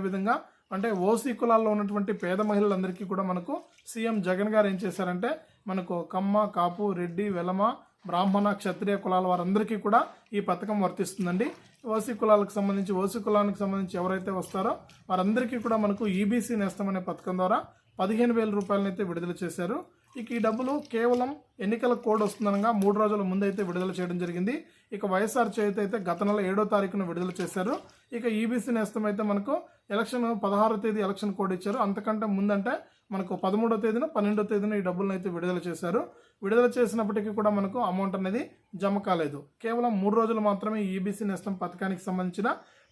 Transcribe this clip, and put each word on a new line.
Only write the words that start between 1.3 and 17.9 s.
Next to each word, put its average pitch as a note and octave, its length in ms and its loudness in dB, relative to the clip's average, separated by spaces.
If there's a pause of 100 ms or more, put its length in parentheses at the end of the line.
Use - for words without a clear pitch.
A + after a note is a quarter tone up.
కులాల్లో A3+ 360 4
ఉన్నటువంటి G#3 380 0 (120)
పేద F#3 160 0 (100)
మహిళలందరికీ G3 640 2
కూడా F#3 180 -2
మనకు F3+ 240 -4 (380)
సీఎం A3+ 240 -2 (100)
జగన్ F#3+ 280 2
గారు G#3+ 180 6
ఏం F#3+ 100 -2
చేశారంటే, F#3 480 -2 (400)
మనకు F#3 260 -2 (160)
కమ్మ, G3+ 320 2 (120)
కాపు, F3 280 0 (160)
రెడ్డి, F3 260 -2 (120)
వెలమ, F#3 240 0 (460)
బ్రాహ్మణ, G3 520 4
క్షత్రియ G3+ 440 -2
కులాల F#3 280 2
వారందరికీ G3+ 540 0
కూడా A3 140 6 (360)
ఈ G3+ 140 0
పథకం G3+ 340 -2
వర్తిస్తుందండి. F3+ 640 0 (460)
ఓసీ A3 260 -2
కులాలకు G#3 380 4
సంబంధించి, G3 340 0 (100)
ఓసీ G3 240 -2
కులానికి G#3 360 2
సంబంధించి G3 380 -2
ఎవరైతే F#3 300 -2 (100)
వస్తారో G3 320 -2 (380)
వారందరికీ A3 540 0
కూడా A3+ 200 2
మనకు G#3 220 0 (140)
ఈబీసీ A#3 420 0
నేస్తం G3 300 -4
అనే F#3 160 -2
పథకం F#3 320 -6
ద్వారా G3 180 2 (420)